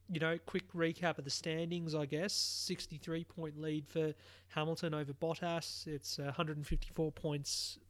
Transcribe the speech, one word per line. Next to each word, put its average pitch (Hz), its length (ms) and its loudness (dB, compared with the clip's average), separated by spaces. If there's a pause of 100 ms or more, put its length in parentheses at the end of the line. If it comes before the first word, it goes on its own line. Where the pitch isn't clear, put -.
you 165 120 0
know, 165 240 4
quick - 280 -2
recap 165 460 2
of 143 60 -4
the 139 60 -4
standings, 165 640 0
I 151 120 2
guess. 165 260 0
Sixty-three - 920 -2
point 156 340 -8
lead 156 300 0
for 156 260 2 (340)
Hamilton 160 460 0
over 147 180 0
Bottas. 165 760 -2
It's 147 340 -4
a 143 100 0
hundred 151 280 0
and 147 80 -4
fifty-four 156 460 2
points - 680 -2 (120)